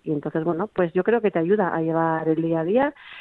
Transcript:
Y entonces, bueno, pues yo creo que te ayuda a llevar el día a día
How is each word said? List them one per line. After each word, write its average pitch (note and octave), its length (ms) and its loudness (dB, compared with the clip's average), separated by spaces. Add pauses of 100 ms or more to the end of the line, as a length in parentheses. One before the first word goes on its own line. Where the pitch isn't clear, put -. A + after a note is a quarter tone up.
Y - 80 -6
entonces, D3+ 320 -4
bueno, E3+ 240 -2
pues F3+ 260 -2
yo F3+ 120 0
creo A3+ 160 2
que G#3 100 0
te F3+ 80 -2
ayuda F3+ 340 2
a E3 80 -2
llevar D#3+ 480 0
el D#3+ 140 2
día E3 180 0
a D#3+ 40 -2
día B3+ 300 2 (260)